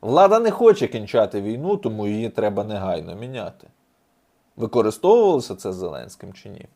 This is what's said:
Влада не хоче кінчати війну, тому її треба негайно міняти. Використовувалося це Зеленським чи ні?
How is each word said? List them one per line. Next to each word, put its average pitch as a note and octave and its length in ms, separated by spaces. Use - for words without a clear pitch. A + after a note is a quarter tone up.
Влада F#3 380
не A#3 120
хоче A3 380
кінчати G#2+ 540
війну, C3+ 340
тому A2 300
її G#2+ 220
треба G#2 360
негайно F2+ 500
міняти. A#2 540
Використовувалося C3+ 960
це F#2 180
Зеленським F2+ 600
чи - 160
ні? - 260